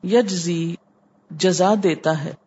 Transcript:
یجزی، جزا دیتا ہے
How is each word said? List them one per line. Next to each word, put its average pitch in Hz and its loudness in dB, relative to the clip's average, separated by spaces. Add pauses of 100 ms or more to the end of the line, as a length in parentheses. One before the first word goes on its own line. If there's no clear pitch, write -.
(180)
یجزی، 170 -2 (560)
جزا 180 2 (100)
دیتا 160 0
ہے 160 -10 (140)